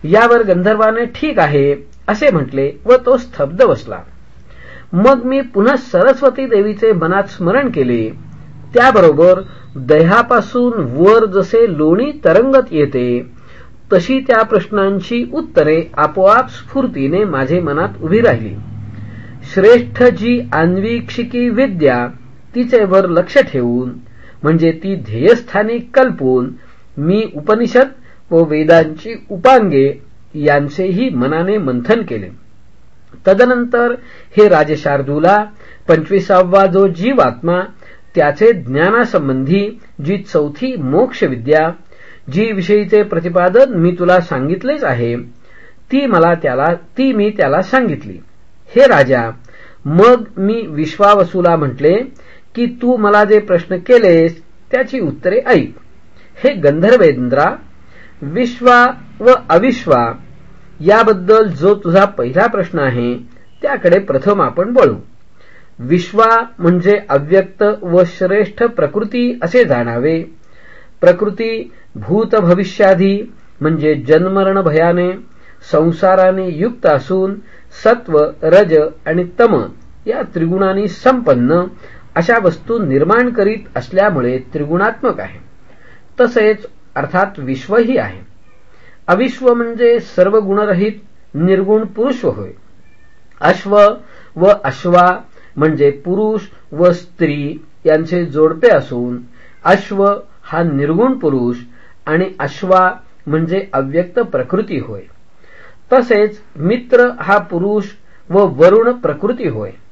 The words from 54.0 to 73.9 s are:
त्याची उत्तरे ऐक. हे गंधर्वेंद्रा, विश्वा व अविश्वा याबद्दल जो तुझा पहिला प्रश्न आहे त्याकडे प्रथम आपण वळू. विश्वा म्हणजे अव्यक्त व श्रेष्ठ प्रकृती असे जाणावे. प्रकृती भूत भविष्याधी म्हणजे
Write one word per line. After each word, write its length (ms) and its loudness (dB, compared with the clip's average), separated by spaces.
त्याची 280 -4
उत्तरे 460 -2
ऐक. 260 0
हे 100 2
गंधर्वेंद्रा, 1040 2
विश्वा 640 2
व 120 4
अविश्वा 640 0
याबद्दल 680 2
जो 280 0
तुझा 300 2
पहिला 420 -2
प्रश्न 320 -4
आहे 380 -2
त्याकडे 380 0
प्रथम 420 -2
आपण 280 -2
वळू. 260 2
विश्वा 640 0
म्हणजे 400 2
अव्यक्त 540 0
व 240 2
श्रेष्ठ 580 -2
प्रकृती 800 -4
असे 220 2
जाणावे. 580 -2
प्रकृती 720 -2
भूत 400 -2
भविष्याधी 960 0
म्हणजे 340 0